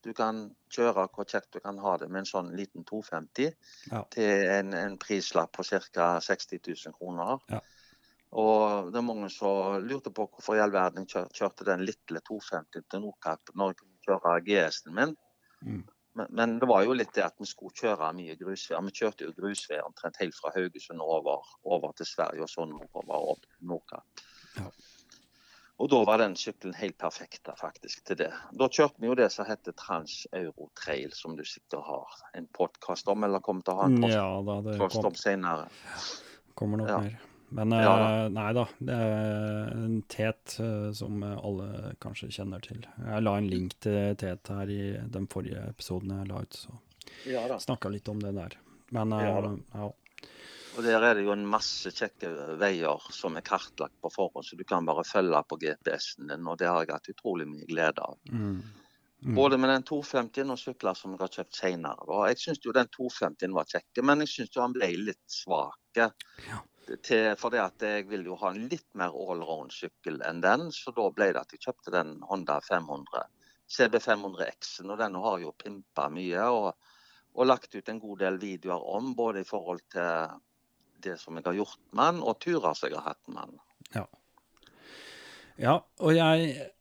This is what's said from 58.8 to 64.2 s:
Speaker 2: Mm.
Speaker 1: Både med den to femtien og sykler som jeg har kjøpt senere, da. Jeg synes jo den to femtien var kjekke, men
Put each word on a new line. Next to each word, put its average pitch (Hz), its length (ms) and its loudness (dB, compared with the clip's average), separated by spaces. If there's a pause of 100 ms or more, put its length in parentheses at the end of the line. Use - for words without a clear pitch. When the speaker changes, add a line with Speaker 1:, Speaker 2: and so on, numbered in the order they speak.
Speaker 2:
Mm. 123 140 0
Speaker 1:
Både 135 240 8
med 131 100 6
den 131 140 4
to 147 180 -2
femtien 135 480 -2
og 127 80 -4
sykler 104 400 -2
som 95 140 -10
jeg 90 80 -10
har 95 80 -2
kjøpt - 280 -10
senere, 85 520 -2
da. 101 180 2
Jeg 113 140 4
synes - 260 -4
jo 120 60 -2
den 120 160 4
to 127 220 -6
femtien 92 440 -2
var 82 120 0
kjekke, - 380 -4
men 143 180 4